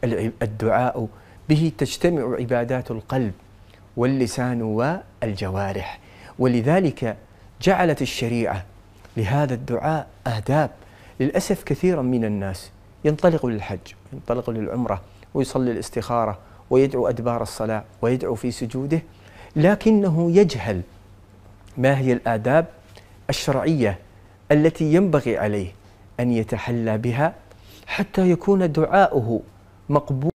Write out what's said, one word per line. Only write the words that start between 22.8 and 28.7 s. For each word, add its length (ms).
الشرعية 680
التي 420
ينبغي 440
عليه 340
أن 120
يتحلى 680
بها 360
حتى 440
يكون 420